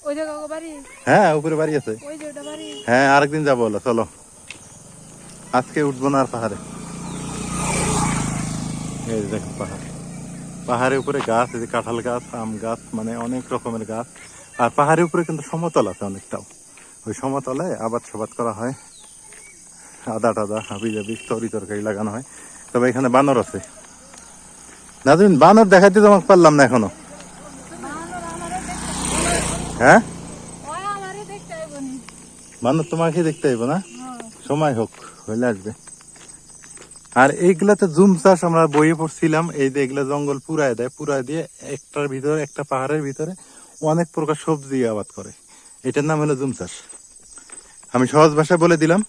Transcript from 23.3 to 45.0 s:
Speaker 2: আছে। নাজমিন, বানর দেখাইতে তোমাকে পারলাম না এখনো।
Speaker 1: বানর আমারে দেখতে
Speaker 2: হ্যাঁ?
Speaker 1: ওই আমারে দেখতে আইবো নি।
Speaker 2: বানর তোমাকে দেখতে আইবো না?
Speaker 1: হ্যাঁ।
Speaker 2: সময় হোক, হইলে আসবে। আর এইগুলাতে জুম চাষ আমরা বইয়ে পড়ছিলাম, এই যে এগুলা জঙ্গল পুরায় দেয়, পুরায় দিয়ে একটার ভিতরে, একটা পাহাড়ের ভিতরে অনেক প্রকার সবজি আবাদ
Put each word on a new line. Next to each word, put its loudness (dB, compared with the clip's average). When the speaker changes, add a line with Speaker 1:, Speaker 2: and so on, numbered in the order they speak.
Speaker 2:
আছে। -2
নাজমিন, 8
বানর 10
দেখাইতে 8
তোমাকে 8
পারলাম 8
না 8
এখনো। 4
Speaker 1:
বানর -12
আমারে -8
দেখতে -4
Speaker 2:
হ্যাঁ? 6
Speaker 1:
ওই -8
আমারে -12
দেখতে -16
আইবো -14
নি। -10
Speaker 2:
বানর 0
তোমাকে 0
দেখতে -2
আইবো 0
না? 0
Speaker 1:
হ্যাঁ। -12
Speaker 2:
সময় 0
হোক, -2
হইলে -2
আসবে। -4
আর 8
এইগুলাতে 4
জুম 6
চাষ 6
আমরা 4
বইয়ে 4
পড়ছিলাম, 0
এই 0
যে -4
এগুলা -2
জঙ্গল -2
পুরায় -2
দেয়, -4
পুরায় -2
দিয়ে -6
একটার -8
ভিতরে, -2
একটা -8
পাহাড়ের -4
ভিতরে -6
অনেক 0
প্রকার -2
সবজি -2
আবাদ -4